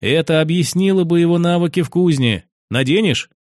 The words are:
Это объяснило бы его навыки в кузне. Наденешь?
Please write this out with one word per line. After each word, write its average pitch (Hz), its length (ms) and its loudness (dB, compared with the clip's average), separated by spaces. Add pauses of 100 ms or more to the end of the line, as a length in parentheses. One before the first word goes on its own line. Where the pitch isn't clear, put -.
Это 156 400 0
объяснило 180 640 0
бы 170 160 0
его 170 180 2
навыки 175 440 0
в 135 80 -6
кузне. 135 560 0 (240)
Наденешь? 151 600 -2 (180)